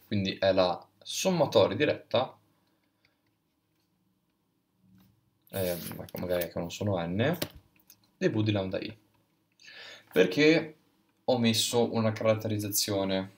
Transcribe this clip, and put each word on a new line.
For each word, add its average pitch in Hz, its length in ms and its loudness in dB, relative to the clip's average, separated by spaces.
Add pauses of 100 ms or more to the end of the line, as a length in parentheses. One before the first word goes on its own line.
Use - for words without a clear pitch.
quindi 95 260 -2
è 95 180 2
la 92 460 2
sommatoria 117 800 2
diretta, - 580 -2 (3250)
eh, 92 200 -4
ecco, 87 480 -10
magari 87 320 -2
che - 80 -12
non 85 140 -6
sono 101 340 -2
n, 117 320 -2 (800)
dei 185 120 2
V 110 120 -2
di 107 100 0
lambda 95 280 -2
I. - 180 -12 (1120)
Perché 156 680 4 (460)
ho 127 140 2
messo 117 560 2
una 110 200 2
caratterizzazione 104 1200 -2